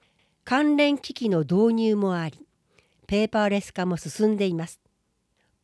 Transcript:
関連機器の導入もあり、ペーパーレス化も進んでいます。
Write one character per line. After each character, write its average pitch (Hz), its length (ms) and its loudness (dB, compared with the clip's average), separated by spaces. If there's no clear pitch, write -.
関 294 320 2
連 285 220 2
機 - 160 -14
器 226 160 -4
の 170 120 2
導 202 320 2
入 220 220 2
も 190 220 -2
あ 165 100 -4
り、 - 180 -14
ペ 208 200 0
ー 220 40 -8
パ 214 140 0
ー 202 60 2
レ 202 120 0
ス - 100 -16
化 180 140 -4
も 180 120 0
進 214 320 -2
ん 214 60 0
で 196 120 0
い 175 80 -4
ま 165 100 -6
す。 - 140 -20